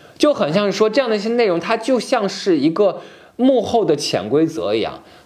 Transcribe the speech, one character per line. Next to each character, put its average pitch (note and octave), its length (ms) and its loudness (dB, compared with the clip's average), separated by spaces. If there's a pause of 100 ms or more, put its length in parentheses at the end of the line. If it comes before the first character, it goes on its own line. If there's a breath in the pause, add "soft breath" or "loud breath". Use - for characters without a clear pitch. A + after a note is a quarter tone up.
(180 loud breath)
就 D4 160 4
很 D#3 180 -2
像 G3+ 140 0
是 F#3+ 80 -2
说 G#3+ 160 2
这 A3 100 0
样 B3+ 100 -2
的 A3 60 0
一 G#3 40 -4
些 G3+ 100 -4
内 A#3 180 2
容， F3 100 0
它 A3+ 200 -2
就 B3 200 0
像 A3 300 -2
是 F#3 300 0
一 C#3 140 2
个 F#3 300 0 (360 loud breath)
幕 B3+ 240 4
后 G#3 240 0
的 D#3 100 2
潜 G2+ 320 -4
规 D3 180 2
则 G#2 300 -4
一 A2+ 60 0
样， D#2+ 200 -6 (240 loud breath)